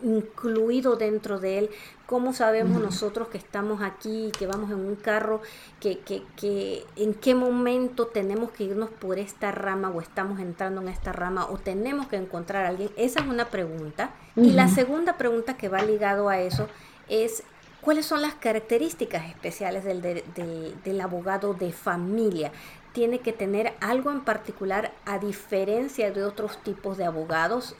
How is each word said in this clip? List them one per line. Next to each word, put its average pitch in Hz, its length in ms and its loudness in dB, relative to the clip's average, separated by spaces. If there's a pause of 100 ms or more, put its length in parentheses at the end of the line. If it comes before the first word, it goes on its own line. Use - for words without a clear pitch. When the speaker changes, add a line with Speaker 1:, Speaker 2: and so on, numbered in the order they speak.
Speaker 1:
incluido 226 880 2
dentro 214 460 0
de 190 180 0
él? 208 120 2 (360)
¿Cómo 247 260 0
sabemos 220 440 4
Speaker 2:
Ujú. 220 100 2
Speaker 1:
nosotros 208 400 -2
que 196 120 -8
estamos 208 440 -4
aquí, 220 560 -4
que 190 80 -2
vamos 202 240 -2
en 208 60 -2
un 196 180 -2
carro, 214 480 0 (380)
que, 196 180 0
que, 196 240 -6 (140)
que 196 480 -2 (100)
en 208 200 2
qué 254 200 6
momento 247 720 2
tenemos 220 460 -2
que - 100 -6
irnos 202 260 -2
por 185 300 -4
esta 202 320 -4
rama 190 400 -2
o 170 100 -4
estamos 196 380 -4
entrando 190 420 -4
en 190 60 -6
esta 185 260 -4
rama 180 380 -2
o 196 80 -4
tenemos 247 480 -2
que - 80 -6
encontrar 185 520 -2
a - 20 2
alguien? 185 280 -2
Esa 247 220 2
es 294 80 0
una 240 200 0
pregunta. 165 640 -4 (260)
Y 233 160 10
la 180 140 10
Speaker 2:
Ujú. 185 100 6
Speaker 1:
segunda 311 420 2
pregunta 233 380 0
que 208 120 -4
va 190 140 2
ligado 202 460 4
a 190 100 4
eso 185 300 0 (400)
es, 220 340 0 (380)
¿cuáles 302 260 4
son 294 160 2
las 294 120 0
características 220 960 0
especiales 190 540 -6
del, 190 180 -2
de-, 175 220 -2 (140)
del, 165 480 -6
del 190 160 -2
abogado 185 540 -2
de 175 180 -2
familia? 175 800 0 (400)
¿Tiene 240 260 2
que 240 140 -2
tener 214 480 0
algo 254 320 2
en 277 80 -2
particular 214 720 -2 (140)
a 202 120 -2
diferencia 208 960 0
de 196 100 -2
otros 208 400 -4
tipos 196 360 -4
de 190 60 0
abogados? 165 760 0